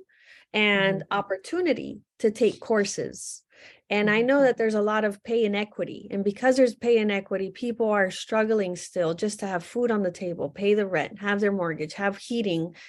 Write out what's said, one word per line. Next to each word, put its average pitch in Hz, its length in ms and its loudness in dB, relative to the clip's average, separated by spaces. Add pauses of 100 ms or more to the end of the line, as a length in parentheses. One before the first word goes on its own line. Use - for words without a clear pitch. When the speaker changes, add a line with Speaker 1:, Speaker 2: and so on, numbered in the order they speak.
(520)
Speaker 1:
and 202 480 2
Speaker 2:
Mm-hmm. 196 180 -2
Speaker 1:
opportunity 226 840 -4 (180)
to 220 120 2
take 214 300 0
courses - 800 -4 (500)
and 208 180 2
I 214 140 4
know 262 140 4
Speaker 3:
Mm-hmm. 277 80 6
Speaker 1:
that 247 120 4
there's 226 180 0
a 208 80 2
lot 214 220 2
of 202 180 -4
pay 233 220 0
inequity. 208 640 -4
And 196 140 -4
because 247 320 2
there's 247 180 6
pay 233 240 2
inequity, 196 520 0
people 226 400 -2
are 202 200 2
struggling 214 680 0
still 170 380 -2
just 208 260 -4
to 208 60 -6
have 180 180 -4
food 240 260 -2
on 214 120 2
the 185 80 0
table, 170 380 -6
pay 202 260 2
the 208 120 2
rent, 185 340 -4
have 202 200 0
their 202 120 2
mortgage, 160 420 -4
have 202 220 -2
heating 175 580 -4 (140)